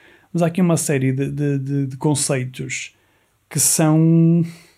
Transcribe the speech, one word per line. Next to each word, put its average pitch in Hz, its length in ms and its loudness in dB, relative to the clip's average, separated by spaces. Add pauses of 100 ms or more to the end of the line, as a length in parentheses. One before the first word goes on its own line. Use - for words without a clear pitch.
(340)
Mas 170 100 -2
há 170 40 2
aqui 170 140 -2
uma 170 160 2
série 135 340 0
de, 139 200 -4
de, 143 280 -2
de, 139 280 -4
de 131 100 -12
conceitos 135 960 -4 (560)
que 156 100 -6
são, 165 840 4 (320)